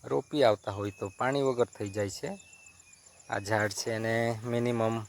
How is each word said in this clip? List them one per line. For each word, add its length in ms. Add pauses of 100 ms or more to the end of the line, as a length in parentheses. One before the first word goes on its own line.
રોપી 360
આવતા 280
હોય 200
તો 260
પાણી 240
વગર 240
થઈ 240
જાય 200
છે. 300 (920)
આ 100
ઝાડ 300
છે 220
એને 520
મિનિમમ 640